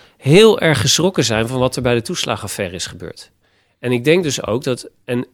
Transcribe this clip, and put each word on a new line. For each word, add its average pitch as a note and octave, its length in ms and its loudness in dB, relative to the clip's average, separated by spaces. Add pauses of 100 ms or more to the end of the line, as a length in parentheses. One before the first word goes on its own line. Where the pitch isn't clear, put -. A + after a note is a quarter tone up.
(160)
heel G3+ 440 6
erg D3+ 200 2
geschrokken D#3+ 440 0
zijn A2+ 240 0
van C3 100 -4
wat B2+ 180 0
er C3 60 -4
bij B2 120 2
de A#2 80 0
toeslagenaffaire G#2+ 720 -6
is F2+ 120 -8
gebeurd. - 440 -16 (480)
En B2 140 -4
ik A#2+ 120 0
denk E3+ 180 4
dus C#3 240 -4
ook A#2 180 -2
dat, B2 240 -6 (160)
en B2 300 -4